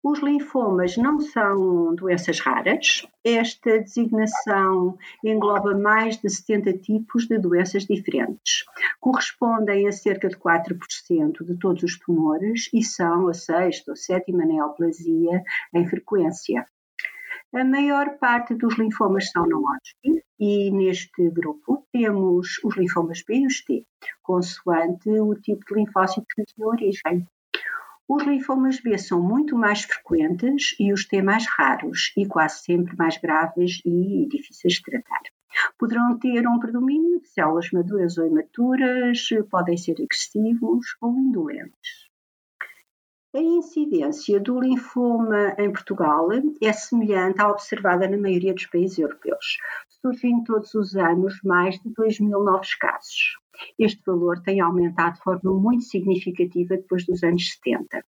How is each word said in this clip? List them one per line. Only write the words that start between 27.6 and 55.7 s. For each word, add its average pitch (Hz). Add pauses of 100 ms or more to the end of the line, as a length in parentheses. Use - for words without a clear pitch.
Os 294
linfomas 262
B 214
são 180
muito 262
mais 208
frequentes 180
e 202
os 190
T 196
mais 214
raros -
e 196
quase 156
sempre 175
mais 165
graves 170
e 180
difíceis -
de -
tratar. - (560)
Poderão 233
ter 240
um 240
predomínio 277
de -
células 165
maduras 175
ou 165
imaturas, 247 (200)
podem 175
ser 175
agressivos 233
ou 240
indolentes. - (1300)
A 269
incidência 294
do 247
linfoma 233
em 202
Portugal 165 (340)
é 220
semelhante 202
à 208
observada 196
na 202
maioria 185
dos -
países 185
europeus. - (320)
Surgem 247
todos 214
os 196
anos 185
mais 185
de 226
dois 220
mil 208
novos 190
casos. - (400)
Este 214
valor 175
tem 196
aumentado 175
de -
forma 185
muito 233